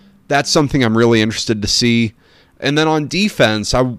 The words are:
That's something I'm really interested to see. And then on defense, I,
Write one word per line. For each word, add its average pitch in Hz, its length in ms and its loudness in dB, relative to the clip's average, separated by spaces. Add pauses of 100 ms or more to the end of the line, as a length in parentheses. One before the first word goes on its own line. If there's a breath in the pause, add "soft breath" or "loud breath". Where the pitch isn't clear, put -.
(280 soft breath)
That's 139 220 -2
something 143 340 0
I'm 110 120 2
really 117 260 4
interested 107 400 -2
to 101 60 -4
see. 117 440 0 (460 soft breath)
And 143 180 -2
then 156 120 0
on 156 200 -2
defense, 123 640 -2
I, 127 260 0